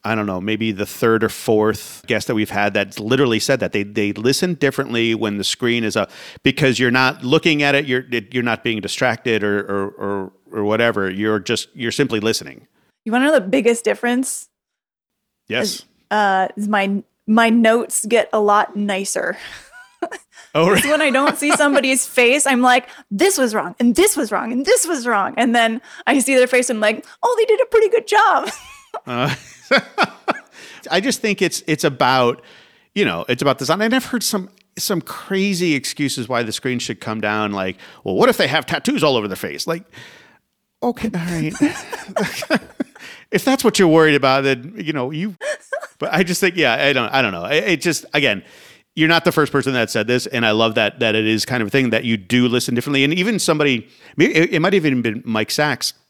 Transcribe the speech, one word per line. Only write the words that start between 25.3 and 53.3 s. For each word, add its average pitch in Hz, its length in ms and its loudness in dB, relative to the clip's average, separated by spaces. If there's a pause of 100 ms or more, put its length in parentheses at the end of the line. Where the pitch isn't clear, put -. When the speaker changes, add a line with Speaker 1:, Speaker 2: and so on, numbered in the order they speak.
Speaker 2:
And 233 160 2
then 226 260 0 (260)
I 269 120 2
see 269 160 2
their 254 120 6
face, 247 220 0
and 240 80 -2
I'm 214 60 -4
like, 214 240 0 (160)
"Oh, 480 160 2
they 453 80 2
did 466 160 4
a - 40 4
pretty 440 220 4
good 453 180 0
job." 403 480 2
<laughs> - 60 -18 (460)
Speaker 1:
Uh, 123 280 -2 (180)
<laughs> - 80 -20 (120)
<laughs> - 1160 -6
I 180 100 2
just - 200 -2
think 202 220 -2
it's, 170 240 -2
it's 151 180 -2
about, 127 580 2 (520)
you 202 100 0
know, 85 240 -2
it's 123 140 -2
about 139 160 2
design. 156 240 -2
And 226 120 0
I've 254 100 0
heard 240 180 -6
some, 190 280 -4 (280)
some 180 220 -4
crazy 190 720 -2
excuses 131 540 -4
why 120 140 -2
the 110 100 -4
screen 127 260 -4
should 113 220 -8
come 110 200 -6
down, 107 320 -2
like, 95 240 -4 (280)
"Well, 98 100 -2
what 214 140 4
if 233 80 2
they 160 120 0
have 135 180 -2
tattoos 170 380 -2
all 139 120 4
over 104 120 -2
their 92 80 -6
face?" 73 300 -8
Like, 170 180 -6 (1000)
okay, 240 320 -4
all 175 60 -4
right. 165 340 -4
<laughs> - 1160 -4 (600)
If 196 120 0
that's 262 200 0
what 214 140 2
you're 185 100 6
worried 156 260 6
about, 135 300 4
then, 135 320 -2
you 160 160 -6
know, 135 180 -4
you, 175 260 -6 (600)
but - 140 -4
I 175 100 2
just 175 160 0
think, 180 160 0
yeah, 143 200 2
I 143 180 2
don't, 123 200 0
I 135 100 2
don't 104 100 0
know. 85 140 -8
It, 151 180 0
it 175 160 0
just, 165 320 -2
again, 123 320 0 (500)
you're 156 140 2
not 165 160 4
the 170 80 2
first 151 180 2
person 139 220 0
that 117 180 0
said 107 160 -2
this, 123 200 0
and 117 180 -2
I 110 60 4
love 110 240 2
that, 107 260 0
that 110 140 2
it 110 120 2
is 110 200 2
kind 123 160 -2
of 104 60 -2
a - 20 -6
thing 131 200 2
that 110 140 0
you 113 140 0
do 123 280 2
listen 123 280 0
differently. 139 300 0
And 147 100 0
even 185 240 0